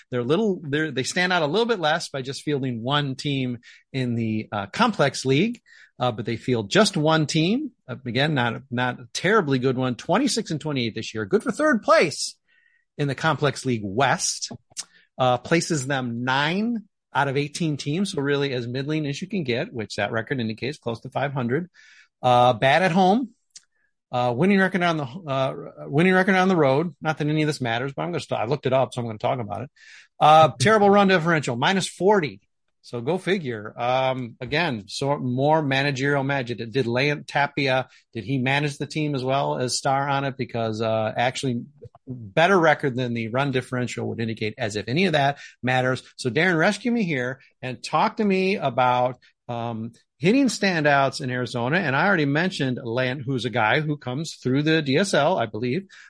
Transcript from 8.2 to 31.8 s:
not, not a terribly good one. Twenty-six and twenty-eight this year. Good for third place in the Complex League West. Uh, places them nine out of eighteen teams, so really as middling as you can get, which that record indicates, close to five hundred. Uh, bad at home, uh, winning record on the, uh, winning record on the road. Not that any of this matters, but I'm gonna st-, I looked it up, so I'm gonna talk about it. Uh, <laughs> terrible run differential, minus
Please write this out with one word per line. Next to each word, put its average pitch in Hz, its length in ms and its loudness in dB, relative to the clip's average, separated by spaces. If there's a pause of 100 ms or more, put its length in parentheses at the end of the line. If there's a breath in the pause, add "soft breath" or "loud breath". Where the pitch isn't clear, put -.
not, 120 360 0
not 123 300 -2
a 127 140 -18
terribly 170 440 2
good 127 200 0
one. 127 180 -2
Twenty-six 220 560 -2
and 151 80 -4
twenty-eight 127 360 -4
this - 180 -10
year. 110 120 -4
Good 185 180 0
for 262 100 -4
third 294 300 0
place 277 520 2 (600)
in 147 100 -2
the 135 80 -4
Complex 147 500 0
League 120 160 -2
West. 123 720 0 (680 loud breath)
Uh, 127 200 4
places 165 500 0
them 123 380 -4
nine 180 580 0 (320)
out 139 140 2
of 135 80 -2
eighteen 147 400 -2
teams, 185 340 -4
so 147 100 -4
really 143 300 0
as 120 160 -4
middling 143 380 -4
as 143 160 -6
you 180 80 -10
can 180 160 -4
get, 123 260 -2
which 110 240 -8
that 104 160 0
record 120 300 -4
indicates, 113 360 -6
close 117 220 -8
to 131 100 -16
five 135 220 -4
hundred. 135 380 -2 (540 soft breath)
Uh, 123 300 6
bad 135 300 4
at 180 80 2
home, 196 380 4 (840)
uh, 123 260 0
winning 190 220 4
record 185 240 2
on 170 120 2
the, 151 80 -4
uh, 135 520 -4 (320)
winning 165 260 4
record 185 220 4
on 185 140 4
the 185 60 4
road. 151 460 4
Not 156 160 -2
that 151 80 -2
any 151 160 0
of 151 60 2
this 151 120 -2
matters, 123 340 -2
but 156 100 -6
I'm 165 60 -4
gonna 165 100 -4
st-, 120 200 -4
I 107 60 -2
looked 120 220 -2
it 127 60 2
up, 131 200 2
so 123 80 -6
I'm 117 60 -6
gonna 110 100 -8
talk 127 220 -2
about 101 240 -8
it. 143 80 -14 (480 loud breath)
Uh, 156 360 8
<laughs> - 40 -10
terrible 208 280 4
run 202 200 8
differential, 160 480 2
minus 170 320 0